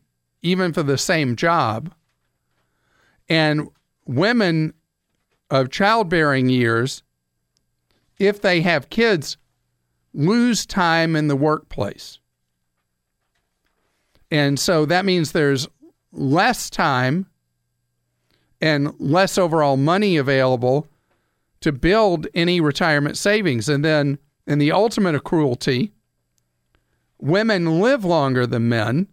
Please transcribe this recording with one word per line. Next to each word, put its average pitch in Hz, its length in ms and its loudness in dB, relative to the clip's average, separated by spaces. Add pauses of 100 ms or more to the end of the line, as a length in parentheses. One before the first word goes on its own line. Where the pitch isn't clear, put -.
(420)
even 180 320 -2
for 175 80 -2
the 139 160 0
same 147 360 0
job. 143 600 -2 (1300)
And 156 440 0 (340)
women 165 680 0 (760)
of 135 220 0
childbearing 165 800 0
years, 120 520 0 (1160)
if 202 240 0
they 180 180 2
have 160 300 -2
kids, 214 480 -2 (760)
lose 226 540 0
time 165 500 0
in 151 120 0
the 143 80 0
workplace. 147 840 -4 (2000)
And 143 300 0
so 160 240 2
that 180 220 0
means 180 260 0
there's 143 340 0 (460)
less 165 560 0
time 147 600 -2 (1400)
and 147 360 0
less 180 380 0
overall 156 380 2
money 175 400 2
available 131 680 0 (720)
to 156 140 0
build 175 600 2
any 175 280 0
retirement 147 580 0
savings. 175 500 0
And 143 160 0
then 147 360 0 (260)
in 147 140 0
the 147 100 2
ultimate 190 460 0
of 135 80 -6
cruelty, 143 640 -2 (1300)
women 175 640 0
live 240 240 0
longer 135 420 0
than 120 220 -2
men. 120 440 -2